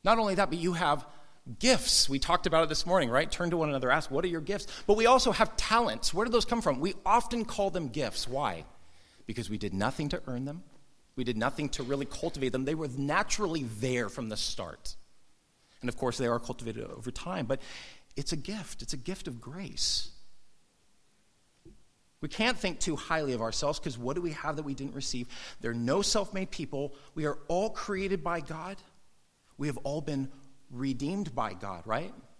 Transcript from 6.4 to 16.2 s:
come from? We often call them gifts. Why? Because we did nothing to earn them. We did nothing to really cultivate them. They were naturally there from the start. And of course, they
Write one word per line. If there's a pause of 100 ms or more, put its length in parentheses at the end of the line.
come
from?
We (120)
often
call
them
gifts.
Why? (600)
Because
we
did
nothing
to
earn
them. (520)
We
did
nothing
to
really
cultivate
them.
They
were
naturally
there
from
the
start. (840)
And
of
course,
they